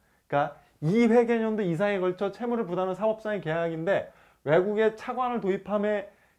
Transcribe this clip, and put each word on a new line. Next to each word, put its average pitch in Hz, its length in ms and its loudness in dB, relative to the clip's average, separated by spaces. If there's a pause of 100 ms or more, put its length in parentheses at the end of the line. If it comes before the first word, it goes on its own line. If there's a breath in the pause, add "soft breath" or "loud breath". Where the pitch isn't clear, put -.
(280)
그러니까 143 300 0 (220 loud breath)
이 208 260 4
회계연도 220 580 2
이상에 190 360 0
걸쳐 185 320 -2
채무를 233 340 -4
부담하는 185 300 -2
사법상의 214 460 -2
계약인데, 165 680 -2 (360 soft breath)
외국에 208 500 2
차관을 247 460 -4
도입함에 202 760 -2 (240 soft breath)